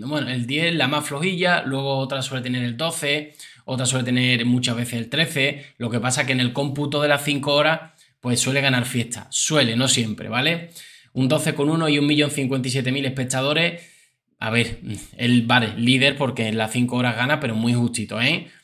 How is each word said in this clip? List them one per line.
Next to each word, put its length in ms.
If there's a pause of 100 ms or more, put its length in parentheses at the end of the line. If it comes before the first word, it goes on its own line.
bueno, 240
el 160
diez, 280
la 140
más 180
flojilla, 600
luego 320
otra 240
suele 220
tener 200
el 140
doce, 560 (320)
otra 200
suele 200
tener 400
muchas 300
veces 180
el 160
trece. 560 (120)
Lo 120
que 100
pasa 260
que 60
en 80
el 140
cómputo 480
de 60
las 160
cinco 300
horas, 380 (300)
pues 180
suele 220
ganar 240
Fiesta. 440
Suele, 460
no 120
siempre, 420
¿vale? 400 (440)
Un 140
doce 260
con 160
uno 200
y 100
un 80
millón 240
cincuenta 360
y 40
siete 200
mil 140
espectadores. 840 (480)
A 100
ver, 320 (340)
el, 280
vale, 340
líder 400
porque 320
en 80
las 160
cinco 240
horas 180
gana, 240
pero 160
muy 180
justito, 460
¿eh? 300 (140)